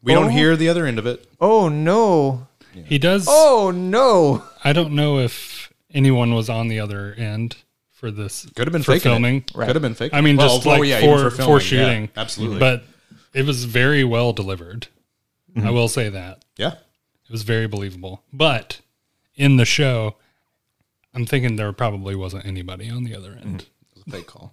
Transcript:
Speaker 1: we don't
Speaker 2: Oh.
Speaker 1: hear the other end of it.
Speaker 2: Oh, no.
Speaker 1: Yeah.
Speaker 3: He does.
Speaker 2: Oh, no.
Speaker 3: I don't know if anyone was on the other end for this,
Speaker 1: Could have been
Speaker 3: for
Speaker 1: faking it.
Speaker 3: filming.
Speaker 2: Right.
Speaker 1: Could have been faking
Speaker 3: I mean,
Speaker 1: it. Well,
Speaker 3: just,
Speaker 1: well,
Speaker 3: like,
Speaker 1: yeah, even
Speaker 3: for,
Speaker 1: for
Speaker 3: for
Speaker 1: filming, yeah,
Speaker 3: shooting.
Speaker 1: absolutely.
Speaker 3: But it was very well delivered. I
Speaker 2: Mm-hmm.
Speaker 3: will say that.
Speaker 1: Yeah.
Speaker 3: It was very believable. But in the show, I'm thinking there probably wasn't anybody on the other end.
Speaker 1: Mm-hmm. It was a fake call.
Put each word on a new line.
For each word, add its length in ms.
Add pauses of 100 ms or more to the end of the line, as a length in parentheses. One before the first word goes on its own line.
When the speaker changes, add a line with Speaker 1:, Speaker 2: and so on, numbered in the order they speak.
Speaker 1:
we 120
don't 120
Speaker 2:
Oh. 40
Speaker 1:
hear 260
the 120
other 160
end 140
of 80
it. 220 (120)
Speaker 2:
Oh, 280
no. 800 (260)
Speaker 1:
Yeah. 120
Speaker 3:
He 120
does. 300
Speaker 2:
Oh, 440
no. 680 (220)
Speaker 3:
I 80
don't 220
know 260
if 520 (220)
anyone 400
was 160
on 160
the 140
other 360
end 380 (360)
for 200
this, 360 (100)
Speaker 1:
Could 100
have 60
been 100
Speaker 3:
for 120
Speaker 1:
faking 180
it. 20
Speaker 3:
filming. 300 (100)
Speaker 2:
Right. 120
Speaker 1:
Could 100
have 60
been 120
faking 240
Speaker 3:
I 40
mean, 120
Speaker 1:
it. 40
Well, 180
Speaker 3:
just, 100
Speaker 1:
well, 140
Speaker 3:
like, 80
Speaker 1:
yeah, 100
even 180
Speaker 3:
for, 80
Speaker 1:
for 60
Speaker 3:
for 60
Speaker 1:
filming, 180
yeah, 60
Speaker 3:
shooting. 560
Speaker 1:
absolutely. 420
Speaker 3:
But 240 (500)
it 140
was 180
very 380
well 300
delivered. 560 (680)
I 60
Speaker 2:
Mm-hmm. 120
Speaker 3:
will 140
say 220
that. 360 (120)
Speaker 1:
Yeah. 160
Speaker 3:
It 580
was 140
very 240
believable. 640
But 480 (560)
in 200
the 80
show, 520 (960)
I'm 120
thinking 280
there 180
probably 440
wasn't 280
anybody 460
on 140
the 100
other 160 (100)
end. 40
Speaker 1:
Mm-hmm. 140
It 360
was 140
a 20
fake 160
call. 260